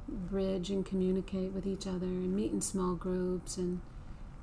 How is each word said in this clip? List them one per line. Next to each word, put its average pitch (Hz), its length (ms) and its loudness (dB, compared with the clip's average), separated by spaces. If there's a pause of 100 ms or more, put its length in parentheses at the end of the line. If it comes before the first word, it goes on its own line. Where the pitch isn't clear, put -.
bridge 190 640 0
and 190 140 2
communicate 185 680 2
with 190 140 -2
each 190 200 -2
other 185 200 0
and 185 280 2
meet 214 160 2
in 202 100 2
small 180 340 2
groups, 185 640 0
and, 180 220 0 (640)